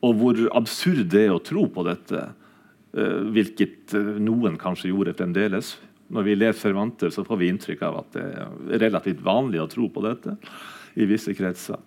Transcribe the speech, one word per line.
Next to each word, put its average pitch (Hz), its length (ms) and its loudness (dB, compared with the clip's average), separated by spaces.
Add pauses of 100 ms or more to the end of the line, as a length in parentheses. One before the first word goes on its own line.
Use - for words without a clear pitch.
og 120 120 6
hvor 113 400 4
absurd 120 560 0
det 104 180 6
er 92 60 4
å 82 80 0
tro 175 260 0
på 90 180 -4
dette, - 480 -6 (600)
eh, 95 260 0 (120)
hvilket, - 640 0
eh, 104 240 0
noen 107 400 2
kanskje 90 320 -4
gjorde 92 240 0
fremdeles. 95 640 -2 (340)
Når 107 140 -2
vi 104 100 4
leser 107 380 2
Cervantes, 101 420 -2
så 98 100 -4
får 110 140 -2
vi 90 120 2
inntrykk - 320 -6
av 82 160 -4
at - 140 -14
det - 100 -6
er - 560 -6
relativt 98 440 0
vanlig 104 380 2
å 80 100 -4
tro 120 180 -2
på - 140 -6
dette 120 340 -4 (600)
i 113 80 2
visse 101 320 0
kretser. - 500 -6